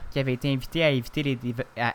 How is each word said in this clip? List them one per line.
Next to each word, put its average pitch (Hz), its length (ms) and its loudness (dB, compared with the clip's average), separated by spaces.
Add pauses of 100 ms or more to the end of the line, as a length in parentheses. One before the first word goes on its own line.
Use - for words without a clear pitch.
qui 139 100 -2
avaient 135 140 2
été 139 180 0
invités 135 320 0
à 151 80 6
éviter 135 320 0
les 139 140 0
dév-, 120 260 -4 (160)
à 117 160 0